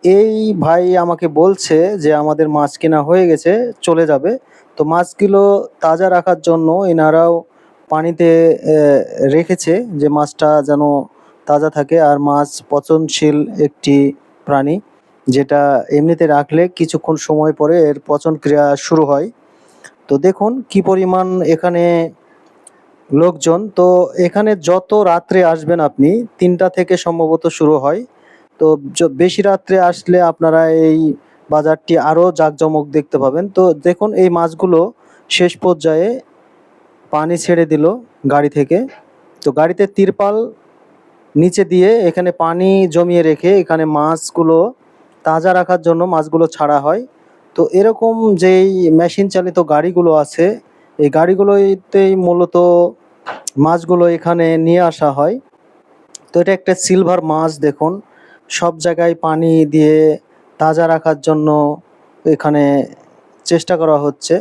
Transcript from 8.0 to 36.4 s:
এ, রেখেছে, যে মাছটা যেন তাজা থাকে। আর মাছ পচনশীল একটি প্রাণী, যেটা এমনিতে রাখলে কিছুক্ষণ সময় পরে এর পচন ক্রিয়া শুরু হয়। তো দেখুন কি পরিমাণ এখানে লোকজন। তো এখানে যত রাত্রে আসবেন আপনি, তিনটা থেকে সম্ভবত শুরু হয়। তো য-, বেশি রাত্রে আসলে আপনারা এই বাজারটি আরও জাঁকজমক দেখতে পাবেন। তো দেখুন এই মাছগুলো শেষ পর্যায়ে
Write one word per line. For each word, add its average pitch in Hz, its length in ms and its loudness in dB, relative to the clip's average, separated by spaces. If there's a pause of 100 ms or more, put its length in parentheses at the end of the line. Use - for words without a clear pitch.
এ, 156 260 0 (520)
রেখেছে, 170 640 -2
যে 147 160 -2
মাছটা 151 540 0
যেন 143 200 -2 (640)
তাজা 147 240 0
থাকে। 151 300 -2
আর 147 180 2
মাছ 143 300 0 (220)
পচনশীল 151 680 0 (220)
একটি 143 540 0 (340)
প্রাণী, 143 340 -2 (460)
যেটা 143 640 0
এমনিতে 156 360 0
রাখলে 151 420 0
কিছুক্ষণ 160 480 -4
সময় 151 360 -2
পরে 156 260 0
এর 147 280 0
পচন 151 300 -2
ক্রিয়া 143 400 0
শুরু 156 280 0
হয়। 143 260 -2 (800)
তো 139 100 0
দেখুন 202 520 -2
কি 196 120 0
পরিমাণ 185 600 0
এখানে 170 680 0 (1000)
লোকজন। 165 580 0
তো 180 180 0 (300)
এখানে 202 400 0
যত 180 360 -2
রাত্রে 180 520 2
আসবেন 165 360 0
আপনি, 147 300 0 (280)
তিনটা 180 300 0
থেকে 180 280 -2
সম্ভবত 165 500 -2
শুরু 156 320 0
হয়। 147 220 -2 (600)
তো 156 160 2 (180)
য-, 165 220 -2
বেশি 180 260 0
রাত্রে 190 380 0
আসলে 180 420 0
আপনারা 160 480 2
এই 160 440 2 (360)
বাজারটি 156 480 -2
আরও 160 340 2
জাঁকজমক 156 560 -2
দেখতে 147 300 -4
পাবেন। 139 300 -2
তো 185 140 0 (120)
দেখুন 180 400 -2
এই 185 140 2
মাছগুলো 170 520 0 (500)
শেষ 175 260 0
পর্যায়ে 165 520 -2 (1040)